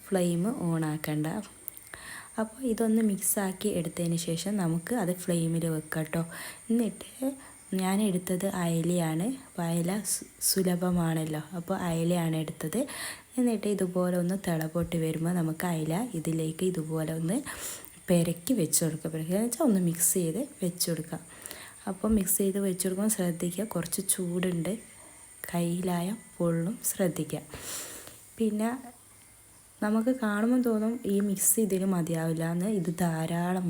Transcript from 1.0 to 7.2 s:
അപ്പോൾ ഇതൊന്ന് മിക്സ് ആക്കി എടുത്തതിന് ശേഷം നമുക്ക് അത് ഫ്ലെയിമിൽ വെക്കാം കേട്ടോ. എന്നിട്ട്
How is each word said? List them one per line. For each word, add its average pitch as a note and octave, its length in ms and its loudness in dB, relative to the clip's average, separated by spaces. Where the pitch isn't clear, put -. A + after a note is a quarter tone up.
അപ്പോൾ A3 200 -6
ഇതൊന്ന് A3 380 4
മിക്സ് G3 260 0
ആക്കി F#3 240 -2
എടുത്തതിന് E3+ 460 0
ശേഷം E3+ 260 -2
നമുക്ക് E3 400 0
അത് E3+ 100 0
ഫ്ലെയിമിൽ E3 400 2
വെക്കാം D#3 300 -2
കേട്ടോ. E3 180 -2
എന്നിട്ട് A3+ 400 0